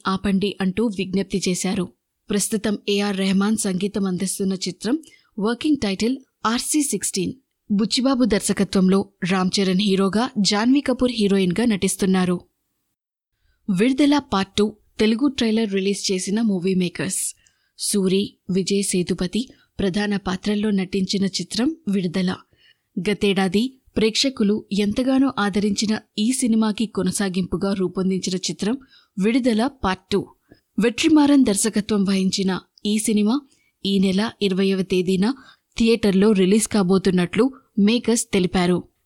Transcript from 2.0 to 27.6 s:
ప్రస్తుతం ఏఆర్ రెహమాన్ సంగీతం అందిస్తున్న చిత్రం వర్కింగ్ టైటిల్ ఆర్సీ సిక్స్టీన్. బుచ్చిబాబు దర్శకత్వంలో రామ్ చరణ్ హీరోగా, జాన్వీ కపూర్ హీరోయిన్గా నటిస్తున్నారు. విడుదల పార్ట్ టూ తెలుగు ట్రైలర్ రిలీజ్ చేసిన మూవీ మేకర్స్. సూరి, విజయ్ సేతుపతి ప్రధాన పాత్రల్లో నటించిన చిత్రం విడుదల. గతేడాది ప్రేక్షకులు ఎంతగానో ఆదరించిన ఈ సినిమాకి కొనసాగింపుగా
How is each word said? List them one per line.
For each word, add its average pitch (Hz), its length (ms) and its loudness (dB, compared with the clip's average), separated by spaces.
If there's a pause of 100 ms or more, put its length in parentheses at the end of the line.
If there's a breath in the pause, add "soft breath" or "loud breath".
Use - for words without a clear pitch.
ప్రస్తుతం 208 480 -2 (120)
ఏఆర్ 202 280 -2
రెహమాన్ 196 400 0
సంగీతం 196 480 -2
అందిస్తున్న 190 480 -4
చిత్రం 190 460 -4 (400 soft breath)
వర్కింగ్ 240 380 0
టైటిల్ 214 400 -2 (280)
ఆర్సీ 254 360 -2
సిక్స్టీన్. 185 520 -4 (380)
బుచ్చిబాబు 247 540 0
దర్శకత్వంలో 196 800 2 (260)
రామ్ 185 180 0 (100)
చరణ్ 190 220 0
హీరోగా, 196 480 0 (100)
జాన్వీ 220 420 2
కపూర్ 247 300 0
హీరోయిన్గా 196 540 2
నటిస్తున్నారు. 190 760 0 (1300)
విడుదల 262 480 2
పార్ట్ 202 380 -2
టూ 208 180 0 (260)
తెలుగు 226 280 2
ట్రైలర్ 226 460 -2
రిలీజ్ 196 380 -2
చేసిన 190 300 -2
మూవీ 190 320 0
మేకర్స్. 180 640 -4 (420)
సూరి, 196 560 0 (160)
విజయ్ 196 340 0
సేతుపతి 185 640 -2 (300 soft breath)
ప్రధాన 202 380 0
పాత్రల్లో 208 540 -2
నటించిన 190 540 -2
చిత్రం 220 500 -2 (120)
విడుదల. 185 480 -2 (760 soft breath)
గతేడాది 202 640 0 (240)
ప్రేక్షకులు 220 680 0 (140)
ఎంతగానో 262 600 0
ఆదరించిన 202 600 0 (180)
ఈ 214 140 2
సినిమాకి 220 540 0
కొనసాగింపుగా 185 880 -2